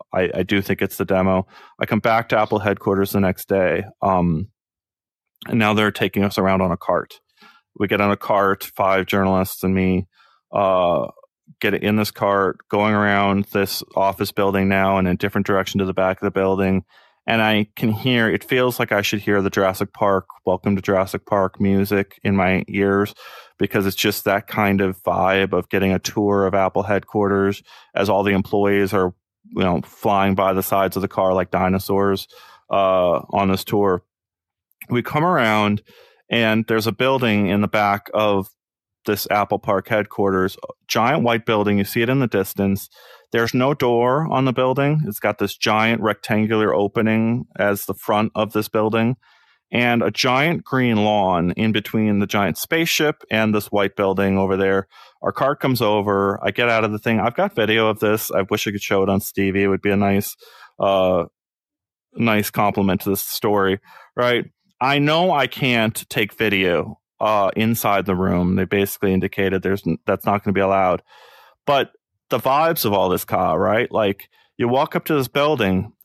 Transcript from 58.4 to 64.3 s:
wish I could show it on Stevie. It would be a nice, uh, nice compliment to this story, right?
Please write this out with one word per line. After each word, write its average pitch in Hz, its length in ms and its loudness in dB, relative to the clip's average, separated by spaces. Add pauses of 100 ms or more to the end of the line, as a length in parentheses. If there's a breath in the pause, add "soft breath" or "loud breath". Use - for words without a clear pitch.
wish 104 260 -4
I 107 40 -4
could 101 100 -8
show 98 200 0
it 98 80 0
on 98 120 2
Stevie. 98 420 -2
It 98 40 2
would 95 140 -2
be 101 100 0
a 98 40 2
nice, 101 400 0 (420 loud breath)
uh, 92 480 2 (880)
nice 107 360 0
compliment 98 520 0
to - 100 -4
this 95 100 -2
story, 101 580 0 (360 loud breath)
right? 123 300 0 (360)